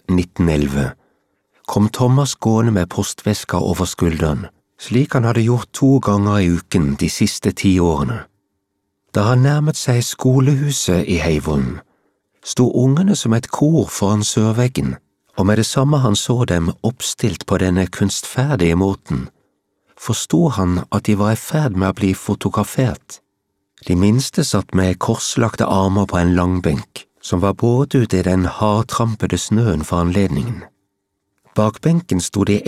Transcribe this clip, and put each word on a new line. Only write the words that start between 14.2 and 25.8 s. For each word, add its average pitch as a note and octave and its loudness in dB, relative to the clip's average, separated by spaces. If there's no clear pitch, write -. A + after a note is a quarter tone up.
sørveggen, A2 0
og G2 2
med G#2 4
det A2 2
samme C#3 2
han G#2+ 2
så A#2+ 0
dem F2 0
oppstilt - -4
på F#2+ 2
denne F#2 2
kunstferdige G2+ 0
måten, F2+ -2
forsto D3+ 0
han F2+ 0
at - 0
de G#2 2
var G#2 2
i A2 -2
ferd D3+ -2
med F#2 0
å F2+ -4
bli F#2+ 2
fotografert. - -4
De F2+ 2
minste A#2 2
satt - -2
med F#2 0
korslagte - -2
armer G2 2